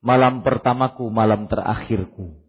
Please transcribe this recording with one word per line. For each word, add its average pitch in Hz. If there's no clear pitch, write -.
"Malam 127
pertamaku, 123
malam 107
terakhirku." 95